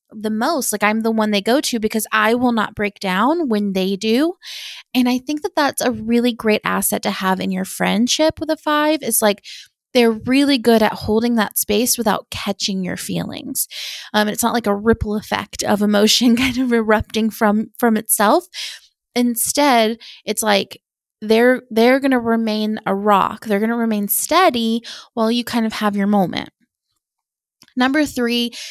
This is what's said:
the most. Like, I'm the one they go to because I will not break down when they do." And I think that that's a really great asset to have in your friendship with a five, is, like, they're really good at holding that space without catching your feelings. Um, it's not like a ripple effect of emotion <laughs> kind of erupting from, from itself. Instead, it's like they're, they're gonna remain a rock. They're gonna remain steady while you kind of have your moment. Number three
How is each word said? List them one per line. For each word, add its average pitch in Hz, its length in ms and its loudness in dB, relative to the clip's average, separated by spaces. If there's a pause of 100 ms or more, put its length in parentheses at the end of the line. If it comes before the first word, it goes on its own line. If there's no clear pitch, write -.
(120)
the 214 180 -8
most. 240 420 -2
Like, 208 120 -2
I'm 214 180 2
the 226 100 0
one 214 200 0
they 202 100 2
go 247 200 2
to - 180 -4
because 214 320 -2
I 220 240 2
will 247 160 2
not 220 240 -2
break 202 240 -4
down 240 500 0
when 208 240 0
they 190 220 0
do." 233 400 0 (580)
And 247 140 2
I 247 100 2
think 302 240 -6
that 403 140 -8
that's 285 260 0
a 254 100 0
really 233 420 0
great 220 300 0
asset 190 400 -4
to 208 80 -2
have 190 280 -2
in 190 120 -4
your 190 140 -4
friendship 226 760 -2
with 311 100 -6
a 311 80 -2
five, 302 440 0
is, - 200 -2
like, 208 240 0 (480)
they're 233 180 6
really 262 460 2
good 226 240 4
at 208 120 2
holding 226 420 0
that 208 220 0
space 214 400 0
without 214 320 -2
catching 190 540 -6
your 180 140 -6
feelings. - 680 -6 (460)
Um, 214 160 0
it's 208 140 -4
not 233 100 0
like 233 140 -2
a 202 80 2
ripple 214 400 0
effect - 480 -6
of 208 180 0
emotion 220 540 4
<laughs> - 20 2
kind 254 200 0
of 254 140 0
erupting 220 580 0
from, 214 480 0
from 226 200 2
itself. 220 480 2 (680)
Instead, 240 840 2 (260)
it's - 180 -4
like 202 400 0 (380)
they're, 233 500 4
they're 240 300 4
gonna 262 200 2
remain 220 640 -2
a 190 100 0
rock. 202 500 2
They're 208 140 0
gonna 226 160 0
remain 220 320 -2
steady 240 720 2 (320)
while 226 160 0
you 240 140 0
kind 233 220 -2
of 220 80 -4
have 202 240 -2
your 196 100 0
moment. 202 440 0 (1200)
Number 269 300 2
three 240 460 -2 (200)